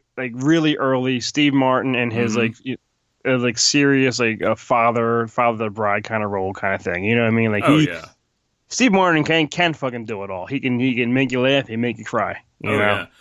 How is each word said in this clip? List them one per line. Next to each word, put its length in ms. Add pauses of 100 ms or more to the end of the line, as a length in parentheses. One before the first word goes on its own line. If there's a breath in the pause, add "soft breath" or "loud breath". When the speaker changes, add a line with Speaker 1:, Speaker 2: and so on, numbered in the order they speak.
(160)
Speaker 1:
like, 180
really 420
early 440
Steve 340
Martin 400
and 180
his, 200
Speaker 2:
Mm-hmm. 80
Speaker 1:
like, 140 (100)
y-, 120 (560)
uh, 60
like, 200
serious, 640
like, 220
uh, 120
father, 720
father 260
of 60
the 120
bride 340
kinda 220
role 280
kinda 240
thing. 260
You 120
know 60
what 60
I 40
mean? 200
Like, 140
Speaker 2:
Oh, 120
Speaker 1:
he, 100
Speaker 2:
yeah. 160 (640)
Speaker 1:
Steve 240
Martin 320
can, 240
can 260
fucking 320
do 180
it 60
all. 160
He 140
can, 200
he 140
can 180
make 200
you 80
laugh, 260
he 80
can 60
make 180
you 60
cry. 340 (220)
You 100
Speaker 2:
Oh, 80
Speaker 1:
know? 60
Speaker 2:
yeah. 220 (140 soft breath)